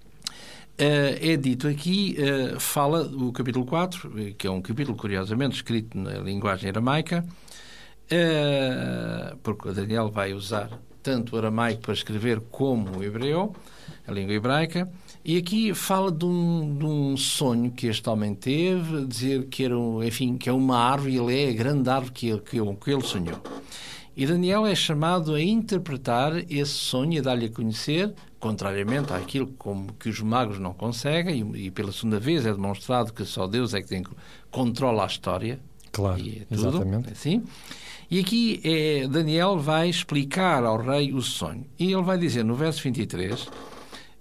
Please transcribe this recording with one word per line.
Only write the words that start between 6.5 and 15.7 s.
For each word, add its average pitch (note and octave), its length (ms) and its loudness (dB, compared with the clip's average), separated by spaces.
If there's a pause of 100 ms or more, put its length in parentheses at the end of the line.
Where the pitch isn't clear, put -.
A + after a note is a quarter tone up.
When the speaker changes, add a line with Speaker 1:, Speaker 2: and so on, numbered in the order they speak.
Speaker 1:
aramaica, D3 520 2 (840)
eh, C3 1300 2
porque G#2+ 300 -4
Daniel G#2+ 380 0
vai G2 220 0
usar G2+ 380 -4 (320)
tanto A#2 340 -2
o - 20 2
aramaico A2+ 440 2
para G#2+ 100 -2
escrever A2 480 0 (100)
como A2+ 460 0
o F#2+ 80 -4
hebreu, C#3+ 500 0 (520)
a - 40 -8
língua G2 220 -2
hebraica, D#3 580 2 (320)
e D#3+ 140 2
aqui G3 380 2